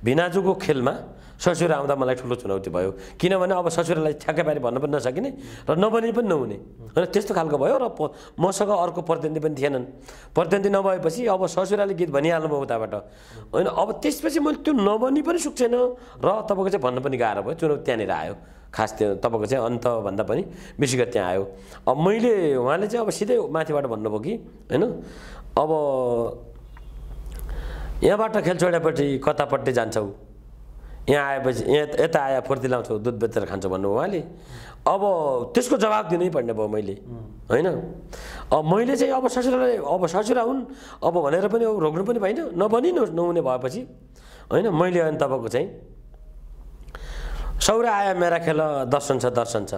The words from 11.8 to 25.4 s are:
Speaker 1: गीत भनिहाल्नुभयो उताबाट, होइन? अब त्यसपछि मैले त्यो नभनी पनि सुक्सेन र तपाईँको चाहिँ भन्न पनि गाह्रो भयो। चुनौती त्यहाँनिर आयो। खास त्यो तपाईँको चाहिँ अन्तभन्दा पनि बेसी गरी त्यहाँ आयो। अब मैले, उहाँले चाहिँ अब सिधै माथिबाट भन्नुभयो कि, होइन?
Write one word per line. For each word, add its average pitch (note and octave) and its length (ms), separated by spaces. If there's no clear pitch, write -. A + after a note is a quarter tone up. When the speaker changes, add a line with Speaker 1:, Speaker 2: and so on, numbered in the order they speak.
Speaker 1:
गीत E3 160
भनिहाल्नुभयो D3+ 500
उताबाट, A2+ 340
होइन? E3+ 120
अब G#3 360
त्यसपछि D4+ 380
मैले D4 220
त्यो D4+ 120
नभनी A#3+ 480
पनि E4+ 160
सुक्सेन B3 360
र G#3 240
तपाईँको G3 200
चाहिँ F#3 140
भन्न B2+ 220
पनि C3+ 120
गाह्रो G#2+ 260
भयो। A#2+ 120
चुनौती D3+ 300
त्यहाँनिर A2 260
आयो। E2+ 240
खास A2 240
त्यो G#2 160
तपाईँको G#2+ 320
चाहिँ A#2+ 180
अन्तभन्दा A2+ 580
पनि A2 220
बेसी B2+ 160
गरी B2 140
त्यहाँ F#2 200
आयो। G2 220
अब C3 80
मैले, G3 600
उहाँले D3 300
चाहिँ A3+ 200
अब G3+ 60
सिधै A#3 260
माथिबाट D3+ 360
भन्नुभयो G#2+ 320
कि, C3+ 140
होइन? C#3 120